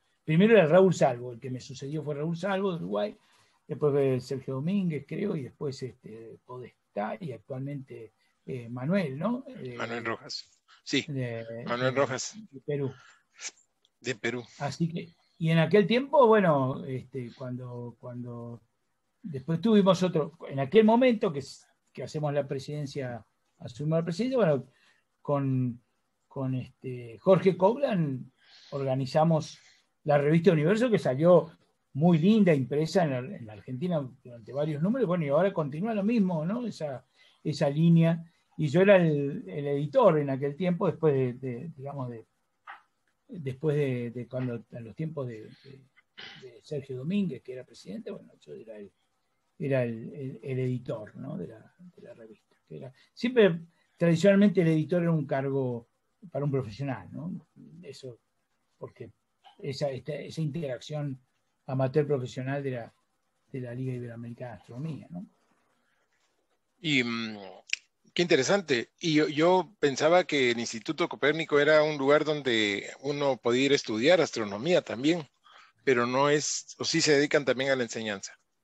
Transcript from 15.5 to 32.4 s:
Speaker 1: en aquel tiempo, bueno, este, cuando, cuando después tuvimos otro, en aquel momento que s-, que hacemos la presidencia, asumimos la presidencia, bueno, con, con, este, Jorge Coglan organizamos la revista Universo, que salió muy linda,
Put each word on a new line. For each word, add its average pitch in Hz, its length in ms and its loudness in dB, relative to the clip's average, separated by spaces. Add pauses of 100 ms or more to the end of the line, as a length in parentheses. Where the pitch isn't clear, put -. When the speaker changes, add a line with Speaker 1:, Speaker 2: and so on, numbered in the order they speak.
Speaker 1:
en 165 80 4
aquel 165 280 4
tiempo, 277 400 4
bueno, 156 580 4
este, 127 500 -10
cuando, 123 640 -12
cuando 120 640 -14 (640)
después 165 380 -4
tuvimos 190 420 6
otro, 165 340 -2 (120)
en 139 120 -6
aquel 185 240 4
momento 226 480 4
que - 60 -6
s-, - 260 -14 (280)
que - 100 -12
hacemos 143 320 -4
la 139 120 0
presidencia, 139 760 -8 (360)
asumimos 156 400 -2
la 165 40 -4
presidencia, 220 320 -2
bueno, 151 300 2 (560)
con, 131 580 -2 (480)
con, 131 260 -6
este, 123 640 -12
Jorge 185 380 4
Coglan 180 760 0 (420)
organizamos 143 840 0 (460)
la 143 140 4
revista 165 340 4
Universo, 202 380 2
que 202 80 2
salió 156 520 4 (440)
muy 160 240 4
linda, 190 340 6